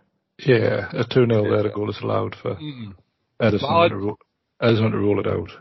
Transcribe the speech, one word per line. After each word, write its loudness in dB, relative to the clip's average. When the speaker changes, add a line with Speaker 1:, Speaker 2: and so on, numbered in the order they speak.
Speaker 1:
Yeah, 2
a -2
two 4
nil 4
there, 0
a 0
Speaker 2:
Yeah. -12
Speaker 1:
goal -4
disallowed -4
for -8
Speaker 3:
Mm. -14
Speaker 1:
Ederson 0
Speaker 3:
Valid. 2
Speaker 1:
to -6
ro-, -6
Ederson 2
to -2
roll 2
it -2
out. -4